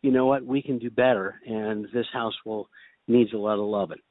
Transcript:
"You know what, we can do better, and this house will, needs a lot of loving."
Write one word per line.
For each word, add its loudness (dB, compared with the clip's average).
"You 4
know 4
what, 2
we 0
can -4
do -6
better, 0
and -4
this -2
house -4
will, -8
needs 4
a -4
lot 0
of -2
loving." -2